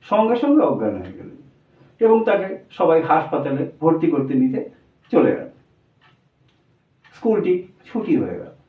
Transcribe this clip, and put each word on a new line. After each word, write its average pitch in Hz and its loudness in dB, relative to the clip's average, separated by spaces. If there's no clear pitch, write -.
সঙ্গে 220 2
সঙ্গে 285 2
অজ্ঞান 107 -2
হয়ে - -14
গেলেন - -20
এবং 226 6
তাকে 196 0
সবাই 165 2
হাসপাতালে 139 -2
ভর্তি 160 2
করতে 135 0
নিতে 127 0
চলে - 4
গেল। - -6
স্কুলটি 208 0
ছুটি 208 -4
হয়ে - -4
গেল। - -16